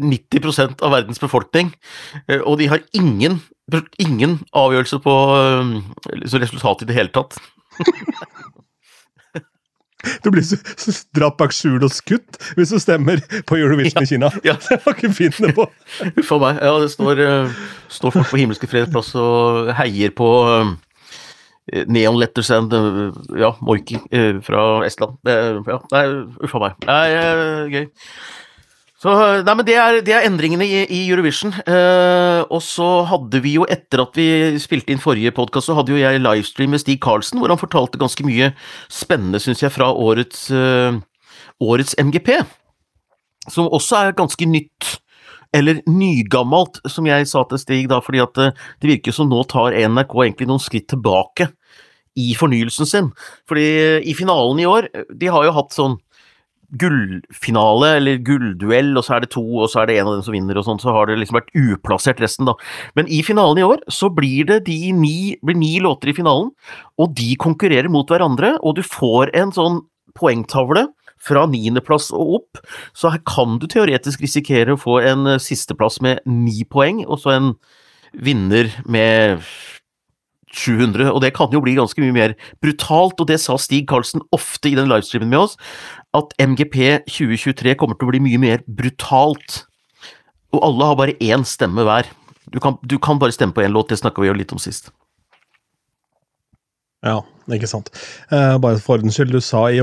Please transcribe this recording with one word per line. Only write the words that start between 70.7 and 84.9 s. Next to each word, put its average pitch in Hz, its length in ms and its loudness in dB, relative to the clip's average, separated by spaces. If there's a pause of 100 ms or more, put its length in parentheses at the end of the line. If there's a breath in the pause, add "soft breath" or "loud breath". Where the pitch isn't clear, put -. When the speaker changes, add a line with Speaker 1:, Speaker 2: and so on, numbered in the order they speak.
Speaker 1:
fra 147 240 2
niendeplass 127 640 0
og 160 300 -2
opp, - 240 -20 (340 loud breath)
så 165 160 0
her 160 160 -6
kan 117 320 0
du 165 80 -8
teoretisk 143 560 0
risikere 135 480 2
å 131 80 -4
få 120 240 2
en, 131 160 2 (140)
eh, - 20 2
sisteplass - 640 -4
med 127 240 0
ni 117 380 0
poeng, 165 420 0
og 143 160 -6
så 139 140 0
en 131 180 0 (580 soft breath)
vinner 110 640 0 (100)
med 110 540 2 (1160 loud breath)
sju 117 240 -2
hundre, 117 320 2
og 131 80 0
det 131 140 0
kan 139 180 0
jo 147 80 2
bli 127 160 0
ganske 127 240 0
mye 127 140 2
mer 110 200 2 (300 loud breath)
brutalt, 160 560 0
og 160 80 -2
det 156 100 2
sa 135 220 -2
Stig 139 260 -2
Karlsen 131 360 -2 (100)
ofte - 380 -2
i 139 40 0
den 135 140 2
livestreamen 110 400 0